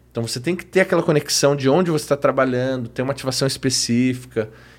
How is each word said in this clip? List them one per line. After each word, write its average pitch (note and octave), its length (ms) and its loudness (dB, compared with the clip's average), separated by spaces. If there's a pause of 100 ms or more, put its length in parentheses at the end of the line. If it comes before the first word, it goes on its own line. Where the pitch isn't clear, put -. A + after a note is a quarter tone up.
(100)
Então A#2 160 -4
você - 120 -8
tem D#3 160 -4
que F3+ 120 -8
ter - 140 2
aquela F3+ 220 2
conexão D3 540 2
de C3 120 0
onde E3+ 220 4
você D3+ 180 -2
tá C#3+ 80 2
trabalhando, C3 720 0
ter - 140 -6
uma C3+ 100 -2
ativação - 360 -2
específica. B2 1040 -2 (280)